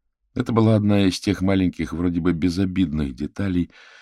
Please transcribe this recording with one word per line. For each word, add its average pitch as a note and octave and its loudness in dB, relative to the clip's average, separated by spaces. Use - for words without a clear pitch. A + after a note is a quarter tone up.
Это B2 -4
была A2 4
одна G#2 2
из F2+ -2
тех F#2 -2
маленьких, F#2 0
вроде F2 -2
бы E2+ 0
безобидных E2+ -2
деталей, F2 -4